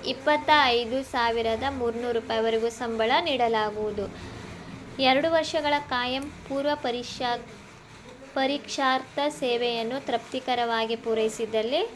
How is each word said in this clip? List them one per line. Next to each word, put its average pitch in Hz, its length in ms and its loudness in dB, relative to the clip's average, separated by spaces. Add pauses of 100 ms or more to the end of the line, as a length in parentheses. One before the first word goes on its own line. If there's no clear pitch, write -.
ಇಪ್ಪತ್ತ 294 440 2 (120)
ಐದು 240 420 2
ಸಾವಿರದ 226 640 0
ಮೂರ್ನೂರು 240 420 -2
ರೂಪಾಯಿವರೆಗೂ 226 580 2
ಸಂಬಳ 226 500 0
ನೀಡಲಾಗುವುದು. 214 1120 0 (680)
ಎರಡು 269 320 4
ವರ್ಷಗಳ 311 420 2 (160)
ಕಾಯಂ 254 320 -2
ಪೂರ್ವ 285 520 -4
ಪರಿಶಾ-, 247 680 -4 (920)
ಪರೀಕ್ಷಾರ್ಥ 269 840 0 (100)
ಸೇವೆಯನ್ನು 240 800 -2
ತೃಪ್ತಿಕರವಾಗಿ 233 920 0
ಪೂರೈಸಿದಲ್ಲಿ 220 1000 0